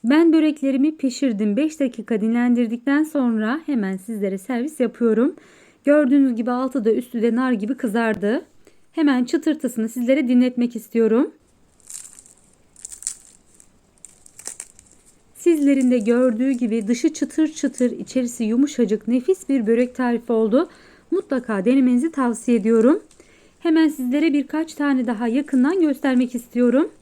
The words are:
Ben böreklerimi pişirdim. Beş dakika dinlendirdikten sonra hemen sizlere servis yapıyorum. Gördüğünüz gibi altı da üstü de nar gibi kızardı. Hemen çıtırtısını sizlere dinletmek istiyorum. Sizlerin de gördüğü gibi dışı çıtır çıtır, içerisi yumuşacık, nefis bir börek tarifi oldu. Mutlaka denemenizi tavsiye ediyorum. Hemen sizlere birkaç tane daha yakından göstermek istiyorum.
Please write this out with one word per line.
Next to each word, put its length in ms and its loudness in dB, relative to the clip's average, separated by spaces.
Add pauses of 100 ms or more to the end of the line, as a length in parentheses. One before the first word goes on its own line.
Ben 280 4
böreklerimi 640 2
pişirdim. 600 -2
Beş 240 -2
dakika 400 -4
dinlendirdikten 840 0
sonra 600 -2
hemen 300 -2
sizlere 420 -6
servis 420 -6
yapıyorum. 540 0 (500)
Gördüğünüz 520 4
gibi 140 -4
altı 340 -4
da 80 2
üstü 300 -4
de 140 2
nar 160 0
gibi 220 -2
kızardı. 680 -2 (480)
Hemen 320 2
çıtırtısını 640 -2
sizlere 400 0
dinletmek 480 2
istiyorum. 540 0 (4000)
Sizlerin 560 2
de 80 2
gördüğü 520 0
gibi 380 -2
dışı 240 -2
çıtır 360 -2
çıtır, 420 -4
içerisi 540 -6
yumuşacık, 640 0
nefis 400 -2
bir 180 0
börek 280 0
tarifi 380 -2
oldu. 360 2 (420)
Mutlaka 540 -4
denemenizi 480 2
tavsiye 460 -2
ediyorum. 440 4 (580)
Hemen 280 2
sizlere 440 -2
birkaç 420 -4
tane 320 0
daha 220 -4
yakından 520 0
göstermek 540 0
istiyorum. 560 0 (120)